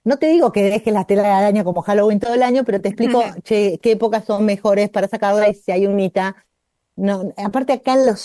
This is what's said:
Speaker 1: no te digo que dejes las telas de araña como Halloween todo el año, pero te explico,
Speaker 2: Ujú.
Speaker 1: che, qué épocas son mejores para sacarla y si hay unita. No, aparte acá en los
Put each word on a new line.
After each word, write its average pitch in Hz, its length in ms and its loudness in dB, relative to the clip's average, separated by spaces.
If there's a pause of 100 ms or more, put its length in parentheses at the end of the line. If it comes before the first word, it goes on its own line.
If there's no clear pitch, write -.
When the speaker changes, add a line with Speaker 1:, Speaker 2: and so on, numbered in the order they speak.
Speaker 1:
no 269 140 0
te 311 100 2
digo 320 240 4
que 208 120 0
dejes 214 300 0
las 190 120 0
telas 202 200 2
de 208 60 2
araña 202 320 2
como 175 180 -4
Halloween 208 380 2
todo 233 140 -2
el 247 80 2
año, 247 220 2
pero 202 160 -2
te 202 80 -4
explico, 233 360 0
Speaker 2:
Ujú. 180 200 -10
Speaker 1:
che, 208 380 0
qué 226 100 2
épocas 220 320 -2
son 208 200 -2
mejores 202 460 0
para 196 180 -2
sacarla 208 400 0
y 202 60 0
si - 180 -8
hay 196 140 0
unita. 196 500 -2 (600)
No, 196 400 -4
aparte 254 380 -4
acá 254 200 -2
en 262 120 4
los 214 180 0